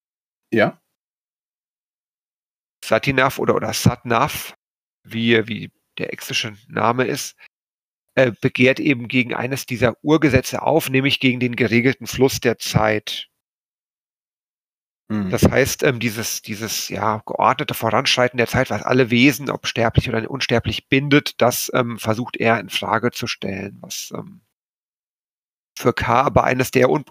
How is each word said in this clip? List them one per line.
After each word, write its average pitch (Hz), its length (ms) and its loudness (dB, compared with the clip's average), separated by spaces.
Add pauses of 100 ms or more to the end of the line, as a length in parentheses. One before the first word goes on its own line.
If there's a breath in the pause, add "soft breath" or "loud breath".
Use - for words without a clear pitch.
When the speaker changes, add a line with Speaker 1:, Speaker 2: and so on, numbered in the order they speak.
(520)
Speaker 1:
Ja? 113 280 2 (2000)
Speaker 2:
Satinav 131 540 0
oder, 120 160 0
oder 107 180 -2
Satnav, 120 840 0 (500)
wie, 113 440 2
wie 104 240 -10 (260)
der - 140 -8
exische - 420 -8 (140)
Name 113 380 0
ist, - 300 -6 (800 loud breath)
äh, 127 260 4
begehrt 127 400 2
eben 120 280 0
gegen 123 260 0
eines 123 320 -6
dieser 117 380 -2
Urgesetze 147 580 2
auf, 147 280 0
nämlich 131 300 0
gegen 127 200 2
den 123 160 -2
geregelten 120 500 2
Fluss - 340 0
der 113 180 0
Zeit. - 680 -2 (1800)
Speaker 1:
Mhm. 104 220 -4
Speaker 2:
Das 110 140 -2
heißt, 127 380 2
ähm, 127 180 2
dieses, 113 420 -6
dieses, 107 460 -8
ja, 104 380 -2
geordnete 123 480 0
Voranschreiten 123 640 0
der 117 80 2
Zeit, - 240 -2
was 104 120 -4
alle 127 280 2
Wesen, 123 400 4
ob - 160 -6
sterblich - 420 0
oder 113 220 -4
unsterblich, - 580 -2
bindet, 143 520 2
das, - 340 0
ähm, 120 240 -2
versucht 113 380 -4
er 113 240 2
in 95 100 -12
Frage 107 420 -2
zu - 140 -8
stellen, 98 540 -8
was, - 340 -12
ähm, - 260 -14 (1400)
für 123 140 2
K 117 300 2
aber 131 220 2
eines 127 260 0
der 127 200 4
Un-, 151 200 0